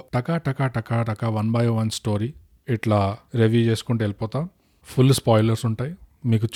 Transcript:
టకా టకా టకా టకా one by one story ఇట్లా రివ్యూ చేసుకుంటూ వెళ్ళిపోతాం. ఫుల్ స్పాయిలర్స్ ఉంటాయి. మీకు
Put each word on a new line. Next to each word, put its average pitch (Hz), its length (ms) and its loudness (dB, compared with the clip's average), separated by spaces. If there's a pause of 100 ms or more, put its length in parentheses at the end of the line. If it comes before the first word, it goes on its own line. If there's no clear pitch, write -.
(140)
టకా 127 220 -2
టకా 139 300 -2
టకా 117 360 -2
టకా 113 260 -4
one 110 280 0
by 120 120 2
one 110 220 0
story 107 380 -4 (400)
ఇట్లా 104 500 0 (160)
రివ్యూ 117 260 4
చేసుకుంటూ 113 420 0
వెళ్ళిపోతాం. 110 460 -4 (360)
ఫుల్ 131 300 4
స్పాయిలర్స్ 110 520 2
ఉంటాయి. 120 280 -4 (320)
మీకు 113 300 2